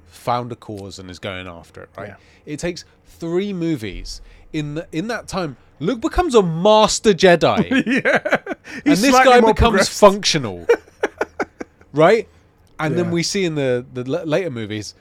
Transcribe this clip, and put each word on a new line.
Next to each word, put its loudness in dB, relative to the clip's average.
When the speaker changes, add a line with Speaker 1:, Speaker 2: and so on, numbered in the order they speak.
Speaker 1:
found -6
a -12
cause -16
and -18
is -16
going -12
after -20
it, -20
right? -14
Speaker 2:
Yeah. -20
Speaker 1:
It -12
takes -10
three -6
movies. -6
In -6
the, -10
in -6
that -10
time, -6
Luke -4
becomes 0
a 6
master 2
Jedi. 4
Speaker 2:
<laughs> 0
Yeah. 2
Speaker 1:
And -14
Speaker 2:
He's 2
Speaker 1:
this 4
Speaker 2:
slightly 6
Speaker 1:
guy 8
Speaker 2:
more 6
Speaker 1:
becomes 2
Speaker 2:
progressed. 0
Speaker 1:
functional. 2
Speaker 2:
<laughs> 4
Speaker 1:
Right? 4
And -4
then -2
Speaker 2:
Yeah. -6
Speaker 1:
we -2
see -4
in -4
the, -2
the -8
l-, -6
later -2
movies, -10